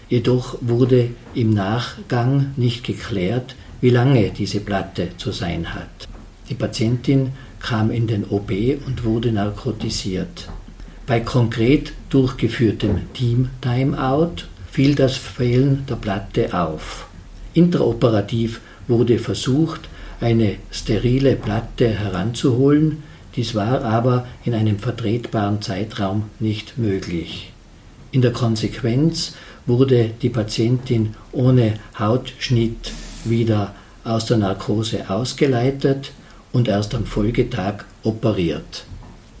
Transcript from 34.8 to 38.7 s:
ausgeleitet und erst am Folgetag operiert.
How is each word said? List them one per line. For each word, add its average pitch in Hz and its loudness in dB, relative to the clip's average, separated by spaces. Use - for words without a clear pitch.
ausgeleitet 135 0
und 120 2
erst 104 0
am 107 -4
Folgetag 104 -2
operiert. 98 -2